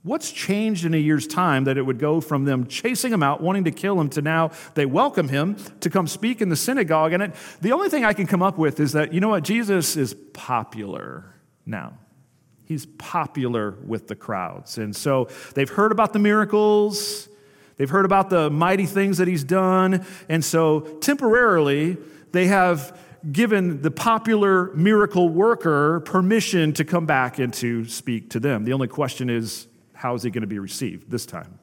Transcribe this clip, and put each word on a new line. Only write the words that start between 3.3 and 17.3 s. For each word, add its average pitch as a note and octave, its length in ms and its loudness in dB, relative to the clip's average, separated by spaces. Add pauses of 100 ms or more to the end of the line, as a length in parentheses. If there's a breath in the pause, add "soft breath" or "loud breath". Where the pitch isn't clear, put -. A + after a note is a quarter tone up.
wanting F#3+ 220 0
to D#3+ 80 0
kill F#3+ 300 -2
him, D3 80 0
to D3 140 -4
now D#3+ 280 0 (240 loud breath)
they C#3+ 120 2
welcome D#3 420 0
him D3+ 260 -2 (280 loud breath)
to F3 60 -2
come E3+ 200 0
speak A3+ 340 -4
in F#3+ 60 0
the D#3 80 0
synagogue? D#3+ 560 0
And F#3 100 0
it, F#3+ 120 -6 (260 loud breath)
the G3 100 0
only F4+ 180 0
thing D4 160 0
I G#3+ 80 2
can F#3+ 140 -2
come F3+ 160 0
up F#3+ 160 0
with D#3 220 0
is C#3+ 140 2
that, D3+ 180 0
you F3 80 0
know G#3+ 80 2
what, F#3 160 0
Jesus G3+ 520 0
is C3 180 -2 (180)
popular G2+ 1000 -8 (320)
now. E2+ 280 -10 (720)
He's D3 220 -8
popular A#2+ 880 -4 (100)
with A2 220 -8
the A2+ 80 -12
crowds. F#2 640 -10
And G#2 160 -8
so C3+ 320 -2 (280 loud breath)
they've C3+ 140 -2
heard G#3+ 220 2
about G#3 220 2
the G#3 80 0
miracles. G#3 1080 2 (500 soft breath)